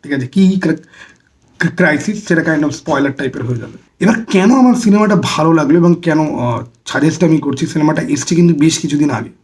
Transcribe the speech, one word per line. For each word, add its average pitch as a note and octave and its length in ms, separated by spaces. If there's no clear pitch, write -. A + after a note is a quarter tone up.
ঠিক C#3 100
আছে? B2+ 140
কী F#3+ 320
ক্রা-, - 240
ক্রা-, D#3+ 160
ক্রাইসিস, D#3+ 520
সেটা E3 140
kind D#3 240
of C#3 60
স্পয়লার C#3 440
টাইপের C3+ 280
হয়ে A#2+ 140
যাবে। - 200
এবার A3 260
কেন F#3+ 300
আমার B3+ 200
সিনেমাটা G#3 480
ভালো D#3+ 300
লাগলো D#3 240
এবং E3+ 240
কেন, D#3 180
আহ, B2 440
সাজেস্ট D#3 380
আমি D#3+ 140
করছি, C#3+ 300
সিনেমাটা D3+ 340
এসছে C#3+ 340
কিন্তু E3+ 200
বেশ D#3 240
কিছুদিন D3 300
আগে। A#2 200